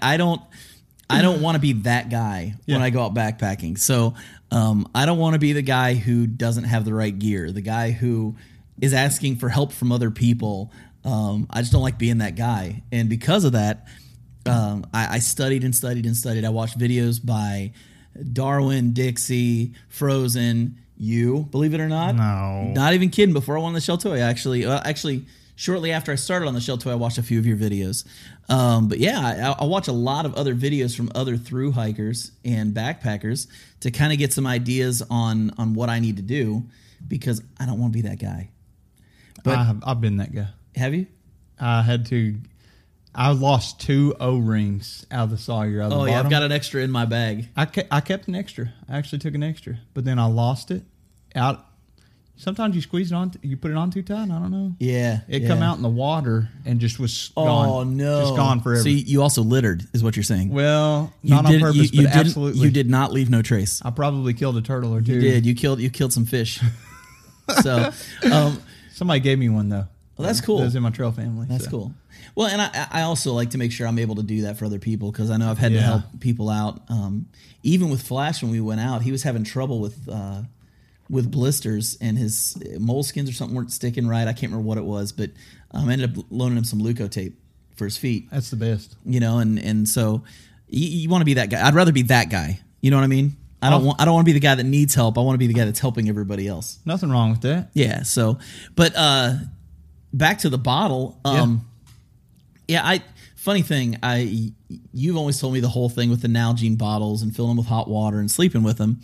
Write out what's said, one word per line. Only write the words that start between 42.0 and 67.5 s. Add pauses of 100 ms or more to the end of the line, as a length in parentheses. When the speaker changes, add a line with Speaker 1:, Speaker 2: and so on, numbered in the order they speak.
Speaker 2:
to, (800)
I
lost
two
O-rings
out
of
the
Sawyer,
out
of
the
Speaker 1:
Oh,
yeah,
I've
Speaker 2:
bottom.
Speaker 1:
got
an
extra
in
my
bag.
Speaker 2:
I
ke-,
I
kept
an
extra. (160)
I
actually
took
an
extra, (160)
but
then
I
lost
it (520)
out. (720)
Sometimes
you
squeeze
it
on,
t-,
you
put
it
on
too
tight,
I
don't
know.
Speaker 1:
Yeah,
Speaker 2:
It
come
Speaker 1:
yeah.
Speaker 2:
out
in
the
water (160)
and
just
was
Speaker 1:
Oh,
Speaker 2:
gone.
Speaker 1:
no.
Speaker 2:
Just
gone
forever.
Speaker 1:
So
you,
you
also
littered, (100)
is
what
you're
saying.
Speaker 2:
Well,
Speaker 1:
You
Speaker 2:
not
on
Speaker 1:
did,
Speaker 2:
purpose,
Speaker 1:
you,
you (180)
Speaker 2:
but
Speaker 1:
didn't,
Speaker 2:
absolutely.
Speaker 1:
you
did
not
leave
no
trace.
Speaker 2:
I
probably
killed
a
turtle
or
two.
Speaker 1:
You
did.
You
killed,
you
killed
some
fish.
Speaker 2:
<laughs> (920)